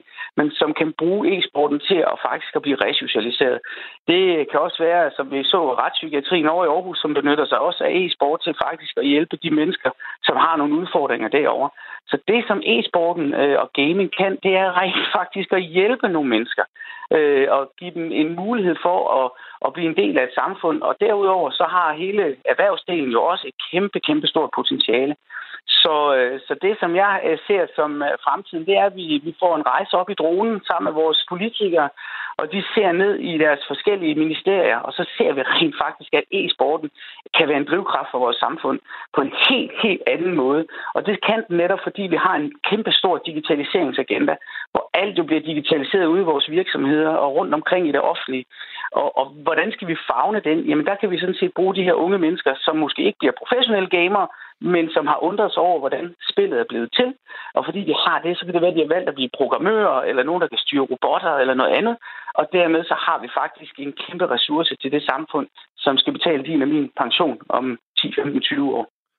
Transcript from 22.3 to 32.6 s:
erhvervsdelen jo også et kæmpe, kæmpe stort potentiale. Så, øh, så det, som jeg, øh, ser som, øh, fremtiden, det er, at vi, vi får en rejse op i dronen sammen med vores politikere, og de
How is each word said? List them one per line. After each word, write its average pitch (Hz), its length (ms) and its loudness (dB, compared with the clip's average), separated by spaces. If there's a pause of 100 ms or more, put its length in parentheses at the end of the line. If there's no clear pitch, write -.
erhvervsdelen 170 640 0
jo 117 120 4
også 180 260 0
et - 100 -14 (120)
kæmpe, 190 300 -2
kæmpe 151 260 0
stort 151 300 0
potentiale. 131 600 0 (640)
Så, 147 340 4
øh, 127 300 2
så 147 160 -4
det, 208 180 2
som 175 160 0
jeg, 196 300 2
øh, 156 200 2
ser 190 200 2 (100)
som, 147 260 -2
øh, 143 100 0 (120)
fremtiden, 160 420 -2
det 196 100 4
er, 196 80 4
at 190 120 0
vi, 156 280 -2
vi 160 160 -6
får 175 160 4
en 147 100 0
rejse 143 340 0
op 185 100 -2
i 196 120 -4
dronen 190 420 0
sammen 180 240 -2
med 156 140 0
vores 156 260 2
politikere, 180 600 0 (500)
og 156 140 -4
de 196 80 -4 (140)